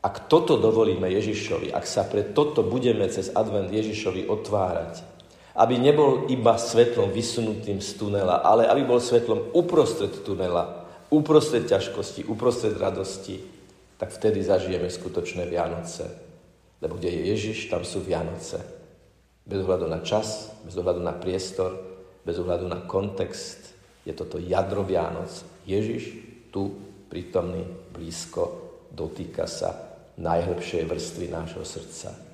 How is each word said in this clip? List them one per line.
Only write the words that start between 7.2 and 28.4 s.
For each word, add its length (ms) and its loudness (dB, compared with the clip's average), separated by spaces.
z 160 -6
tunela, 480 2
ale 240 8
aby 240 6
bol 80 6
svetlom 560 2
uprostred 720 2
tunela, 640 -2
uprostred 560 6
ťažkosti, 560 0
uprostred 480 0
radosti, 640 -4
tak 80 -6
vtedy 320 2
zažijeme 480 2
skutočné 560 -6
Vianoce. 640 -4
Lebo 160 -4
kde 160 -2
je 80 -4
Ježiš, 320 -6
tam 160 -2
sú 160 -6
Vianoce. 640 -4
Bez 160 -4
ohľadu 240 2
na 160 -4
čas, 480 -2
bez 80 -14
ohľadu 320 0
na 80 -2
priestor, 640 -4
bez 160 -4
ohľadu 240 -2
na 240 -6
kontext, 880 -4
je 140 -10
toto 240 -8
jadro 400 0
Vianoc. 480 0
Ježiš 480 -2
tu 240 -4
prítomný, 480 -2
blízko, 800 -6